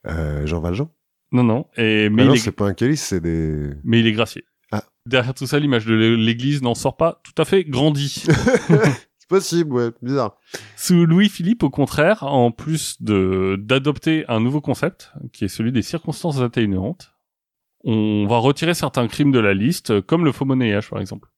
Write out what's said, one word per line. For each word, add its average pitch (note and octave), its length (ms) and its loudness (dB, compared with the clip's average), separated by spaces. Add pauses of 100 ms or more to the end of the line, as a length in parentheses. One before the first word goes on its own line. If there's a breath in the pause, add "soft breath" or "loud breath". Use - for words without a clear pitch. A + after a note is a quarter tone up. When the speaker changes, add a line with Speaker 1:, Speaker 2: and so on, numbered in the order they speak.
Speaker 1:
Euh, D2+ 400 -4
Jean E2 140 -4
Valjean ? G2 300 -4 (420)
Speaker 2:
Non, B2 100 2
non. A#2+ 240 0 (100)
Et, G#2+ 300 2
Speaker 1:
Ah G#2 40 2
Speaker 2:
mais A2+ 140 4
Speaker 1:
non, C3+ 80 6
Speaker 2:
il B2+ 40 4
est - 20 2
Speaker 1:
c'est A2 140 -2
pas G2+ 140 -2
un F#2+ 80 -2
calice, C#3 280 0
c'est F#2 180 -4
des D#2 500 -2 (140)
Speaker 2:
mais A#2 160 2
il A2+ 60 2
est A2+ 60 2
gracié. G#2+ 320 -4 (260)
Speaker 1:
Ah. G#2 140 -6 (220)
Speaker 2:
Derrière B2+ 280 0
tout C3 120 -8
ça, C#3+ 120 0
l'image C3 280 0
de A2+ 80 2
l'é-, A2+ 220 4
l'église A#2+ 460 0
n'en A#2+ 120 0
sort - 220 -4
pas E3 280 -2
tout - 160 -6
à D#3 40 4
fait F#3+ 200 2
grandie. C#3+ 640 0
Speaker 1:
<laughs> E3 920 2
C'est - 100 -20
possible, E3+ 440 0
ouais. A#2+ 180 0 (120)
Bizarre. B2 340 -4 (400 loud breath)
Speaker 2:
Sous E3+ 300 4
Louis-Philippe, F#3+ 560 2
au C#3+ 80 0
contraire, D3+ 520 0
en C3 280 2
plus - 520 -8
de, F#2+ 560 0
d'adopter C3+ 680 -2
un A2+ 120 0
nouveau C3+ 200 0
concept, - 500 -6 (220)
qui - 120 -6
est G2 40 -4
celui A2+ 240 -4
des A2+ 100 0
circonstances D#3+ 580 -6
atténuantes, A2+ 720 -2 (720)
on G#2+ 440 0
va A#2 100 2
retirer D3 360 2
certains B2+ 340 -2
crimes C#3+ 240 0
de B2+ 80 4
la G2+ 140 4
liste, A2 480 0
comme E3+ 220 0
le C3+ 80 2
faux - 120 -6
monnayage, A#2+ 460 0
par G2+ 100 -8
exemple. G2+ 380 -12